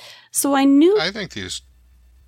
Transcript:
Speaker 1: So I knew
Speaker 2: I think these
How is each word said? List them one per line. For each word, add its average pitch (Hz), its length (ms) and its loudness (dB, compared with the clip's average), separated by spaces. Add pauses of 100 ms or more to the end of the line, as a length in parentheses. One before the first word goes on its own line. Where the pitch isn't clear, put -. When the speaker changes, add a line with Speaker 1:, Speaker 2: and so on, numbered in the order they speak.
(320)
Speaker 1:
So 277 220 -2
I 277 100 0
knew 302 340 4
Speaker 2:
I 196 140 -4
think 202 200 -10
these 92 300 -12 (640)